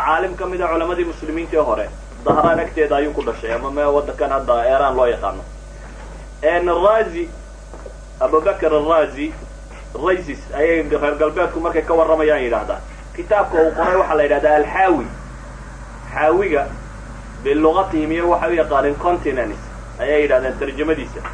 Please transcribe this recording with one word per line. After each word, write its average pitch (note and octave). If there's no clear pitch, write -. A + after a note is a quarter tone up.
caalim F3
ka F#3
mid F3+
ah E3+
culammadii E3+
muslimiinta D#3+
ee D3+
hore. G#2+
Dahraan D#3+
agteeda D3+
ayuu D3
ku D3
dhashay, A#2
ama C3+
me-, D3
waddankan C#3+
hadda A#2+
Iran C3+
loo B2+
yaqaano. G#2
Een, F3
Raazi, F3
Abubakar D#3
Ar-Raazi, D3+
Raisis E3
ayay D#3+
reer D3
galbeedku E3
markay E3+
ka E3+
warramayaan D#3
yidhaahdaa. A2+
Kitaabka -
uu D#3+
qoray E3
waxaa F3+
la D3
yidhahdaa D3
Al-Xaawi. D3+
Xaawiga, D#3
bilugatihim, D#3
iyo E3+
waxay E3
u F3
yaqaaneen C#3+
continents, C3
ayay D3
yidhahdeen C3
tarjamadiisa. C#3+